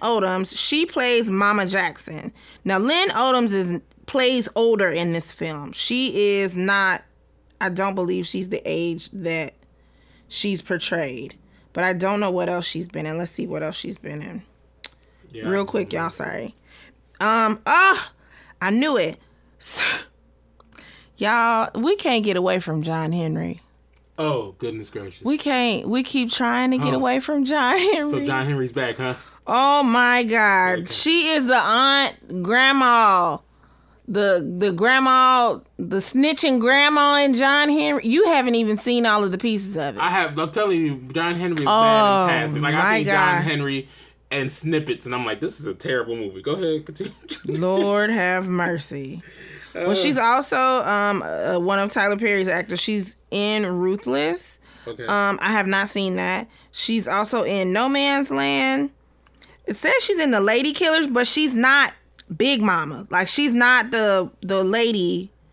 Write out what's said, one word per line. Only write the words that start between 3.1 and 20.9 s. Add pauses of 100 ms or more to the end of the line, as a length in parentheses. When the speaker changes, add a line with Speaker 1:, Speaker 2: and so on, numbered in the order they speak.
Speaker 1:
Odoms
is, (280)
plays
older
in
this
film.
She
is
not, (580)
I
don't
believe
she's
the
age
that (760)
she's
portrayed. (400)
But
I
don't
know
what
else
she's
been
in.
Let's
see
what
else
she's
been
in. (880)
Speaker 2:
Yeah,
Speaker 1:
Real
Speaker 2:
I
Speaker 1:
quick,
Speaker 2:
don't
Speaker 1:
y'all,
Speaker 2:
know.
Speaker 1:
sorry. (680)
Um,
ah, (480)
I
knew
it. (420)
<sighs> (1080)